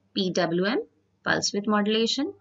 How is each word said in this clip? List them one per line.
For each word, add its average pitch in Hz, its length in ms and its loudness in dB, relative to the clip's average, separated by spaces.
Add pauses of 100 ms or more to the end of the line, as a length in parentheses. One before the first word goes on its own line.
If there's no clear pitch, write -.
(140)
P 190 160 0
W 170 340 0
M, 254 180 0 (420)
pulse 160 280 0
width 202 140 -4
modulation, 220 760 0